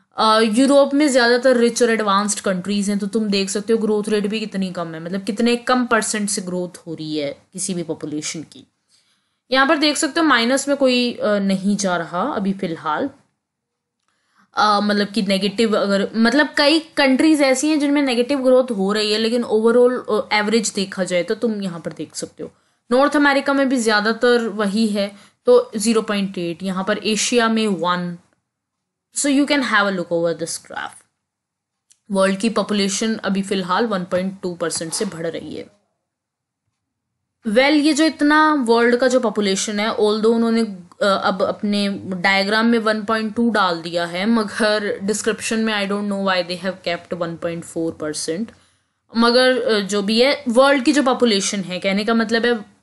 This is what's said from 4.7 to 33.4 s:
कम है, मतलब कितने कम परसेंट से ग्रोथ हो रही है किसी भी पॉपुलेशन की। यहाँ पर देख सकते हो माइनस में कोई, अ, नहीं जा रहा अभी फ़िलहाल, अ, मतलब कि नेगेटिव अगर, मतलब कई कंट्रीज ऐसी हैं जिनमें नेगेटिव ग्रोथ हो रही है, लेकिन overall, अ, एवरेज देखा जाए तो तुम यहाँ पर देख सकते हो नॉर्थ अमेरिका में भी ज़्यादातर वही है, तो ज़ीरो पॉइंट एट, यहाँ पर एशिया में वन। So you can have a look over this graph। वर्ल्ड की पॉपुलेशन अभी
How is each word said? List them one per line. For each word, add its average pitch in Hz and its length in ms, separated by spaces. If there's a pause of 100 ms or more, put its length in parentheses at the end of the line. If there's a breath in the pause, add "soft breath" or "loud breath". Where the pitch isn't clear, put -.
कम 170 220
है, 160 100
मतलब 190 200
कितने 233 320
कम 247 300
परसेंट 214 440
से 202 120
ग्रोथ 180 360 (100)
हो 165 60
रही 156 240
है 143 200 (160)
किसी 185 200
भी 175 100
पॉपुलेशन 151 580
की। 131 260 (840)
यहाँ 269 160
पर 330 100
देख 294 200
सकते 311 220
हो 330 60
माइनस 262 420
में 285 100
कोई, 247 360
अ, 208 260
नहीं 196 380
जा 185 200
रहा 170 240
अभी 202 320
फ़िलहाल, 165 560 (1500)
अ, 208 220
मतलब 202 280
कि 208 140
नेगेटिव 202 560
अगर, 196 380
मतलब 240 420
कई 302 220
कंट्रीज 294 640
ऐसी 269 280
हैं 311 100
जिनमें 285 220
नेगेटिव 262 380
ग्रोथ 254 320
हो 196 220
रही 214 180
है, 214 60
लेकिन 226 260
overall, 226 800
अ, - 100
एवरेज 208 360
देखा 190 340
जाए 175 200
तो 214 120
तुम 220 260
यहाँ 170 180
पर 156 140
देख 156 220
सकते - 280
हो 139 80 (400)
नॉर्थ 277 240
अमेरिका 277 380
में 269 160
भी 269 80
ज़्यादातर 226 680
वही 208 400
है, 202 280 (300 loud breath)
तो 240 320
ज़ीरो 220 240
पॉइंट 202 360
एट, 170 260
यहाँ 190 200
पर 208 140
एशिया 226 520
में 220 180
वन। 180 500 (1000)
So - 100
you 285 260
can 285 120
have 214 200
a 202 80
look 180 220
over 170 260
this 165 220
graph। - 460 (1040)
वर्ल्ड 190 280
की 233 100
पॉपुलेशन 208 640
अभी 196 260